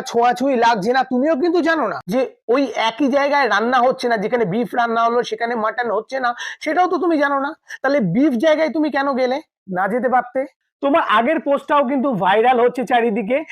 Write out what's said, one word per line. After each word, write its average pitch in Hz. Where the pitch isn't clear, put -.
ছোঁয়াছুঁয়ি 247
লাগছে 233
না। 262
তুমিও 262
কিন্তু 339
জানো 302
না -
যে 226
ওই 269
একই 226
জায়গায় 277
রান্না 226
হচ্ছে 254
না, 233
যেখানে 220
বিফ 202
রান্না 233
হলো 240
সেখানে 233
মাটন 220
হচ্ছে 220
না, 240
সেটাও 311
তো 359
তুমি 330
জানো 277
না। 285
তাহলে 277
বিফ 233
জায়গায় 311
তুমি 311
কেন 277
গেলে? 254
না 185
যেতে 240
পারতে। 254
তোমার 285
আগের 233
পোস্টটাও 285
কিন্তু 277
ভাইরাল 220
হচ্ছে 247
চারিদিকে 233